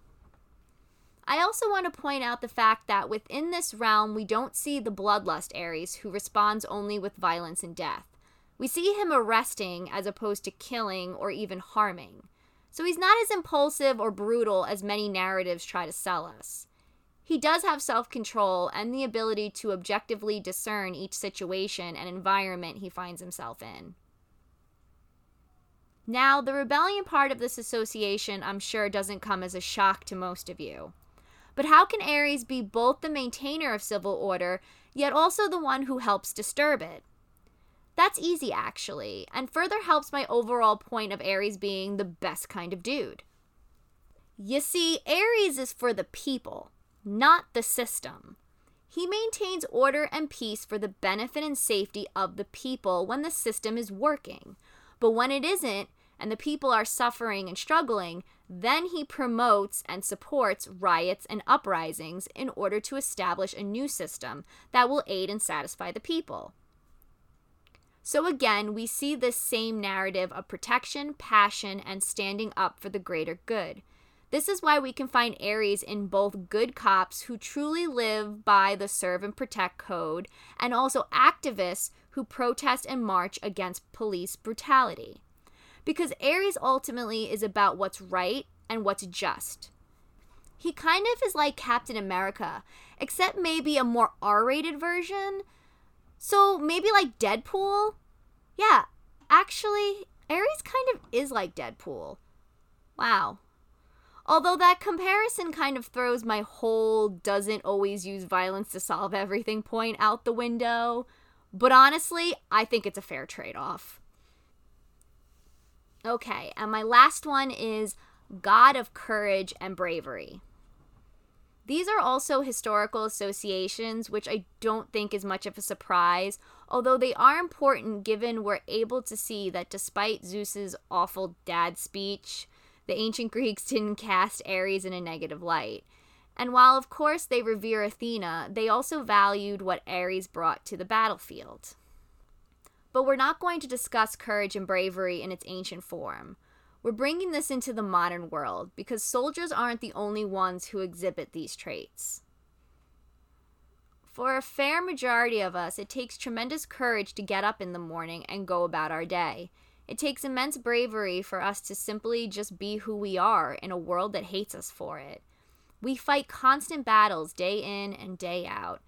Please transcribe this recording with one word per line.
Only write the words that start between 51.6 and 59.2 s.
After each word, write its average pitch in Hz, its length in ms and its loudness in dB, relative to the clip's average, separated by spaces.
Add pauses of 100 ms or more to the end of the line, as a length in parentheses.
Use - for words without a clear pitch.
of 185 220 -4
the 202 80 -6
people 190 600 -4
when 247 180 -4
the 311 100 -4
system 220 440 -4
is 226 140 -6
working. 220 640 -4 (460)
But 233 100 6
when 240 220 2
it 277 120 0
isn't, 277 440 -2 (320)
and 214 100 -6
the 220 60 -4
people 294 340 -2
are 220 140 4
suffering 220 640 -2
and 175 100 -10
struggling, 208 640 0 (260)
then 240 380 0
he 339 180 -6
promotes 233 800 2